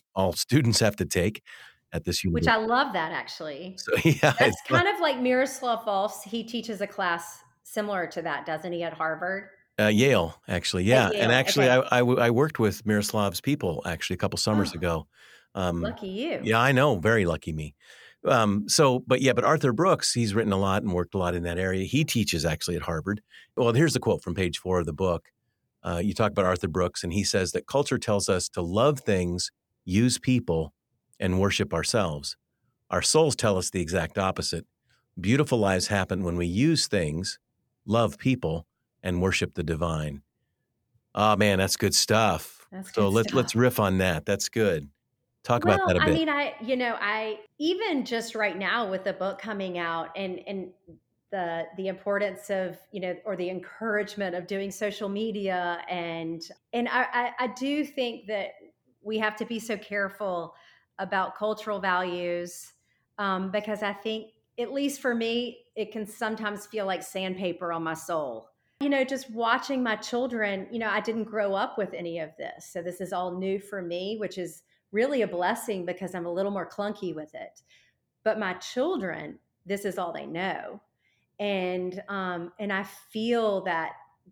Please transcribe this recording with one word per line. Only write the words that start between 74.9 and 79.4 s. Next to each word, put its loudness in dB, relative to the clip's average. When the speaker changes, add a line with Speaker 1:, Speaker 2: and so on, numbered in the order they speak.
Speaker 2:
really 2
a 2
blessing -2
because -8
I'm -6
a -4
little -2
more -6
clunky -6
with -12
it. -16
But 0
my -4
children, -4